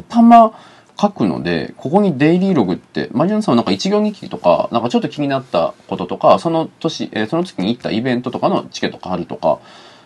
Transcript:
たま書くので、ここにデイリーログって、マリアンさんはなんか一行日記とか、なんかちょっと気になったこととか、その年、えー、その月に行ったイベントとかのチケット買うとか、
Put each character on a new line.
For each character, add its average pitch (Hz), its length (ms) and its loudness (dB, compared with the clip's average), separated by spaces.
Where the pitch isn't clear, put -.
た 233 140 4
ま 226 320 8
書 208 100 0
く 139 160 -2
の 67 160 -2
で、 82 340 -4
こ - 140 -8
こ 196 120 2
に 175 160 0
デ 151 160 4
イ 180 40 4
リ 190 140 2
ー - 20 2
ロ 127 100 4
グ 87 100 -2
っ - 20 -6
て、 - 360 -6
マ 143 140 0
リ 202 60 0
ア 214 60 0
ン 214 40 0
さ 151 100 0
ん - 20 4
は - 20 4
な 117 60 2
ん - 20 -2
か - 80 0
一 190 180 -2
行 208 120 2
日 214 160 -4
記 - 100 -14
と 185 100 -10
か、 175 340 2
な 117 80 0
ん - 20 -6
か 117 60 -2
ち 123 60 -4
ょ 240 40 2
っ 226 40 -6
と 156 60 -4
気 147 120 -10
に 143 80 -2
な 135 120 -2
っ 131 40 -12
た 82 300 -2
こ 190 80 -6
と 180 100 -6
と 185 120 -8
か、 160 200 4
そ 175 120 -4
の 160 180 -2
年、 - 320 -6
え 107 120 -2
ー、 - 40 -6
そ 160 80 -4
の 175 80 0
月 - 160 -12
に 92 80 -2
行 120 100 -2
っ - 40 -20
た 80 80 -6
イ 101 100 -2
ベ 123 140 -2
ン 123 80 -2
ト 127 80 -6
と - 100 -6
か 156 80 0
の 190 220 -2
チ - 100 -14
ケ - 80 -2
ッ - 40 -10
ト - 60 -16
買 92 200 -6
う 85 80 -6
と 71 100 -12
か、 78 220 0